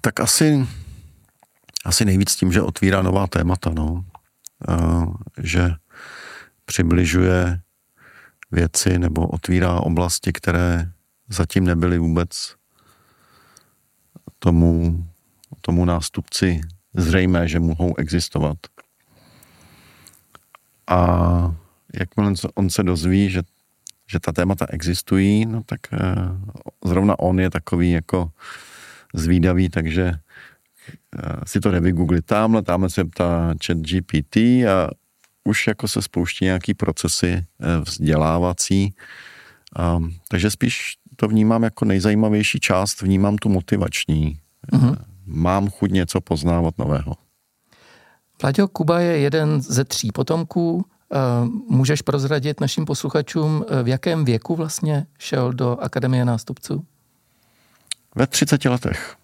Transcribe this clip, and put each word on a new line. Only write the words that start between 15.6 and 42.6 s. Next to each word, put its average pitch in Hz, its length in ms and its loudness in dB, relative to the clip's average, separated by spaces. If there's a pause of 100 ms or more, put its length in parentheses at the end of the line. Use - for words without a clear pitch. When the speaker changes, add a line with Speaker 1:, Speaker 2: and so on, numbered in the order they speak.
Speaker 1:
tomu 87 240 0
nástupci 85 760 -2 (320)
zřejmé, 90 540 2
že 85 120 0
mohou 82 380 0
existovat. 78 600 -2 (2250)
A 87 680 2 (380)
jakmile 101 400 -2 (200)
on 98 160 0
se 101 140 0
dozví, 90 460 2
že, 90 120 -2 (680)
že - 120 -4
ta - 120 -4
témata 90 380 0
existují, 95 760 0
no 113 180 -6
tak, - 160 -8 (140)
eh, 104 40 -4 (880)
zrovna 92 340 2
on 92 200 2
je 92 100 2
takový 87 420 0
jako 85 400 0 (840)
zvídavý, 90 560 2
takže 85 440 -2 (1300)
si - 140 -2
to 104 120 2
nevygooglit 87 540 2
tamhle, 110 360 2
tamhle 90 280 0
se 90 160 -2
ptá 85 480 0 (120)
chat 85 120 0
G 80 240 -2
P 76 220 -2
T 120 440 2
a 95 220 2 (540)
už - 240 0
jako 107 200 -2
se 107 140 -2
spouští - 440 -4
nějaký 92 280 0
procesy, - 600 -2
eh, 85 460 -2
vzdělávací. 85 1120 0 (840)
A, 85 240 0 (300)
takže 101 220 2
spíš - 460 -4 (180)
to 107 120 0
vnímám 110 360 4
jako 110 220 -2
nejzajímavější 107 760 2
část, 98 420 0